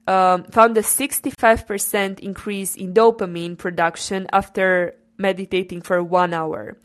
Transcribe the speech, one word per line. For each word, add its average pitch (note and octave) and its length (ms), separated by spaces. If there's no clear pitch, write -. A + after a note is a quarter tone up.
um, F#3 360
found A3+ 340
a G#3+ 40
sixty-five B3 840
percent G3 540
increase G3 560
in F#3 180
dopamine F3+ 640
production F3 760
after F#3 640
meditating F#3+ 640
for F3 200
one F3 300
hour, D#3+ 520